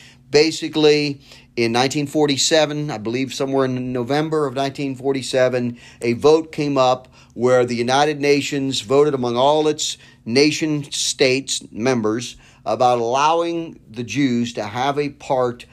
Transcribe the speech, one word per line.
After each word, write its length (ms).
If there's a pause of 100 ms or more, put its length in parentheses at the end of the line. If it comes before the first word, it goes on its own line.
(300)
Basically, 920 (340)
in 160
nineteen 340
forty-seven, 840
I 80
believe 340
somewhere 320
in 260
November 540
of 80
nineteen 420
forty-seven, 840 (220)
a 120
vote 380
came 260
up 300 (260)
where 320
the 100
United 460
Nations 600
voted 320
among 240
all 300
its 300 (260)
nation 680
states 800
members 640 (300)
about 340
allowing 800 (100)
the 140
Jews 500
to 100
have 360
a 100
part 640